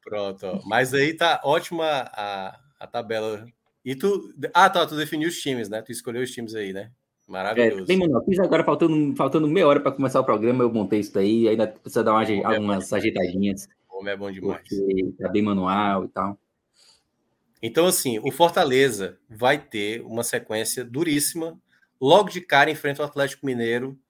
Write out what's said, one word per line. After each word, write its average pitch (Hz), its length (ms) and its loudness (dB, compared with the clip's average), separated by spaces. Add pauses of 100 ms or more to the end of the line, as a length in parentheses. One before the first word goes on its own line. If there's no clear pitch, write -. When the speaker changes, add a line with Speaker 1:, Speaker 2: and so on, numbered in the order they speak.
Speaker 1:
Pronto, 101 420 -8
ó. 95 200 -6
Mas 123 280 2
aí 143 200 2
tá 160 320 2
ótima 165 400 0
a, 104 720 -6 (180)
a - 100 -20
tabela. 110 580 -6 (400)
E 131 100 -6
tu, 185 380 -2 (200)
ah, 185 160 8
tá, 180 160 2
tu 151 120 -10
definiu 151 320 -2
os 165 100 -8
times, 120 300 -4
né? 107 120 -6
Tu 123 120 -16
escolheu 120 280 -8
os 127 100 -4
times 113 240 -10
aí, 98 180 -6
né? 107 180 -12 (360)
Maravilhoso. 104 560 0
Speaker 2:
É, - 20 -8
bem, 185 120 2
Manuel, 156 260 2
fiz 190 160 0
agora 165 240 2
faltando, 151 520 2
faltando 156 320 0
meia 160 200 4
hora 143 120 6
pra 143 120 0
começar 135 280 0
o 127 40 2
programa, 123 400 2
eu 117 80 2
montei 107 280 0
isso 101 120 -6
daí, 110 360 2
ainda 107 200 2
precisa - 360 -4
dar 110 100 4
uma 110 80 4
aje-, 107 140 0
Speaker 1:
O - 20 0
homem 98 80 -2
é - 20 0
bom 107 80 2
Speaker 2:
algumas 101 300 -2
Speaker 1:
demais. - 80 -4
Speaker 2:
ajeitadinhas. 98 760 -2 (220)
Speaker 1:
O 95 100 -12
homem 101 140 -6
é 98 40 -8
bom 101 140 -8
demais. 95 280 -6
Speaker 2:
Porque 95 600 -2
tá 92 100 -6
bem 101 120 0
manual 98 640 0
e - 40 -12
tal. 101 280 -6 (1200)
Speaker 1:
Então, 156 260 2
assim, 131 320 0
o 135 120 -2
Fortaleza 131 840 2 (100)
vai 123 300 0
ter 110 440 -6
uma 113 220 -6
sequência 113 600 -4
duríssima. 160 760 -4 (400)
Logo 185 300 6
de 175 120 -8
cara 147 280 4
enfrenta 147 320 -4
o 147 40 0
Atlético 139 400 -4
Mineiro 123 520 -2 (120)